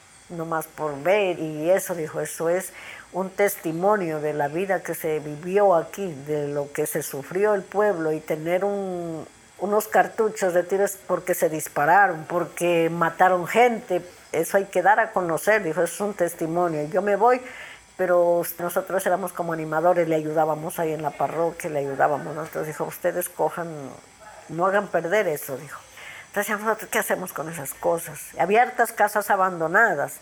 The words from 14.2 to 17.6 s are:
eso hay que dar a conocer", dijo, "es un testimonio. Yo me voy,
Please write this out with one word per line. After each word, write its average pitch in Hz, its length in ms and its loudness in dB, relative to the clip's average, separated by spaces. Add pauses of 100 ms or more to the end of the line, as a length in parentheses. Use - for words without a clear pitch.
eso 170 240 0
hay 196 80 2
que 185 180 0
dar 202 160 6
a 220 140 0
conocer", 185 500 2
dijo, 160 180 -2
"es 170 200 -2
un 208 120 -2
testimonio. 165 800 -2
Yo 185 80 0
me 202 160 2
voy, 247 240 4 (560)